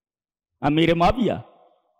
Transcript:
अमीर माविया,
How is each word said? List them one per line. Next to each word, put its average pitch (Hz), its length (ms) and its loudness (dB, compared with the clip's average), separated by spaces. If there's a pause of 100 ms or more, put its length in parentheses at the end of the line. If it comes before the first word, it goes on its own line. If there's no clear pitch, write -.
(640)
अमीर 156 340 0
माविया, 180 460 0 (580)